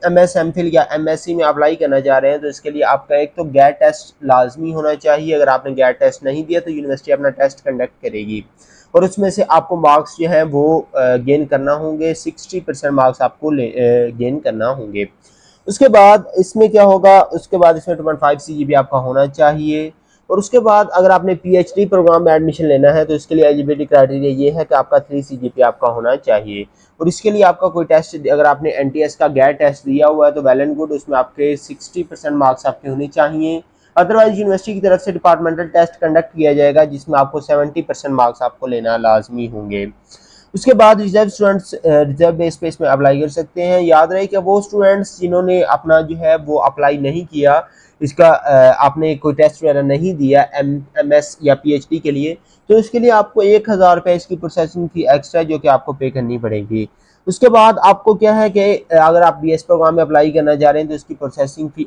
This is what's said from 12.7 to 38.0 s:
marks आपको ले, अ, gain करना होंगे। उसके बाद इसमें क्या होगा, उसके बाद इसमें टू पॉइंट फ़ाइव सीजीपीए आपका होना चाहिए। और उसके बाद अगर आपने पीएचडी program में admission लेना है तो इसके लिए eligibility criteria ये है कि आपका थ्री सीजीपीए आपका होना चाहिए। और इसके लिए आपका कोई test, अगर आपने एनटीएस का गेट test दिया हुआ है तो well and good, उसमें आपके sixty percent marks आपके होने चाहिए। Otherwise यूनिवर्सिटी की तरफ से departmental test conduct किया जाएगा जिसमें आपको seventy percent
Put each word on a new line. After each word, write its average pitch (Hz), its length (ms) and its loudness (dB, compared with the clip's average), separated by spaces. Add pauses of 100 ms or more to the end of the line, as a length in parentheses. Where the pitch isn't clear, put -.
marks 131 280 0
आपको 151 280 -4
ले, 135 160 -2
अ, 120 500 0
gain 123 220 -6
करना 113 280 -4
होंगे। 104 420 -6 (600)
उसके 254 200 4
बाद 208 500 6
इसमें 214 320 0
क्या 208 120 6
होगा, 196 400 6
उसके - 340 -6
बाद 170 200 4
इसमें 165 200 -6
टू 151 80 -10
पॉइंट 151 160 -4
फ़ाइव 147 180 0
सीजीपीए 147 380 -4
आपका 135 220 0
होना 131 280 -2
चाहिए। 151 640 -2 (380)
और 190 80 0
उसके 220 200 0
बाद 208 300 2
अगर 185 220 2
आपने 185 240 0
पीएचडी 180 520 -2
program 170 360 2
में 165 100 2
admission 156 320 0
लेना 143 260 4
है 156 140 2
तो 156 100 -4
इसके 147 200 -6
लिए 160 100 4
eligibility 147 400 0
criteria 139 460 2
ये 139 200 -2
है 160 140 -4
कि 156 100 -2
आपका 139 240 0
थ्री 143 240 -6
सीजीपीए 127 420 -4
आपका 120 240 -2
होना 117 280 -2
चाहिए। 104 500 -4 (340)
और 165 80 -2
इसके 208 220 -4
लिए 208 120 0
आपका 180 260 -2
कोई 165 160 -6
test, 156 440 -2
अगर 147 160 2
आपने 147 260 0
एनटीएस 143 460 -4
का 151 120 0
गेट 139 300 0
test 143 260 -2
दिया 139 220 0
हुआ 151 200 2
है 147 60 2
तो 147 80 -6
well 131 160 2
and 143 140 -2
good, 151 200 -6
उसमें 143 280 -4
आपके 143 380 -4
sixty - 460 -12
percent 151 340 -8
marks 131 300 0
आपके 135 220 -8
होने 135 180 -8
चाहिए। 156 560 -4 (360)
Otherwise 220 400 2
यूनिवर्सिटी 196 420 -4
की 196 60 0
तरफ 185 140 2
से 185 120 -6
departmental 165 520 -2
test 170 320 0
conduct 165 400 -2
किया 151 180 2
जाएगा 143 300 2
जिसमें 143 340 -4
आपको 143 220 -2
seventy 147 420 -2
percent 139 320 -8